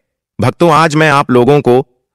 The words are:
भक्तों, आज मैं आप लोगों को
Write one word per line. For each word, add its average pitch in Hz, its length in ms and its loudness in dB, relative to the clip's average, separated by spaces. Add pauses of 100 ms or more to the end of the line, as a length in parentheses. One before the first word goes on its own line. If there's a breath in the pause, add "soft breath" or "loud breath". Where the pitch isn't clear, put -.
(420)
भक्तों, 160 300 -2
आज 151 240 0
मैं 156 140 0
आप 139 220 -2
लोगों 127 300 2
को 123 260 0 (280)